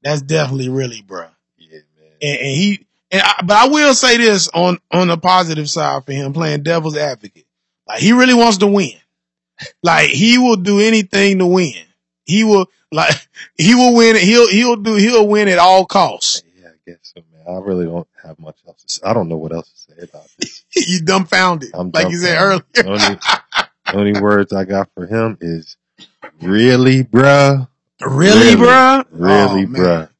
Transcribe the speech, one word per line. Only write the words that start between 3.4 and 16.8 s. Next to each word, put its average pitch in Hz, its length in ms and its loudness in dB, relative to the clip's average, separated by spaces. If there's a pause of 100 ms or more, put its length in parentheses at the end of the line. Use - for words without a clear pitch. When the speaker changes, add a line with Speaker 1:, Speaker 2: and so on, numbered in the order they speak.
Speaker 1:
but 202 120 2
I 240 120 4
will 294 260 2
say 247 240 0
this 208 360 0
on, 180 240 0 (140)
on 180 160 0
the 170 100 -2
positive 165 500 0
side 139 380 -6
for 139 60 -10
him, 139 200 -8
playing 151 300 -6
devil's 160 340 -4
advocate. 143 500 -10 (420)
Like, - 100 -10
he 202 140 2
really 254 220 4
wants 233 240 2
to 202 100 0
win. 196 240 -2 (920)
Like, 160 280 0
he 226 280 2
will 247 180 2
do 202 220 -2
anything 202 640 0
to 180 60 0
win. 180 280 0 (500)
He 208 200 0
will, 202 260 0 (220)
like, 156 220 0 (220)
<laughs> - 220 -20
he 185 160 4
will 247 200 4
win 226 220 4
it. 190 60 0
He'll, 226 260 4
he'll 240 280 0
do, 214 180 -4
he'll 214 340 2
win 208 200 0
at 180 100 0
all 185 260 4
costs. - 580 -2 (160)
Speaker 2:
Yeah, 87 100 -20
I 80 220 -20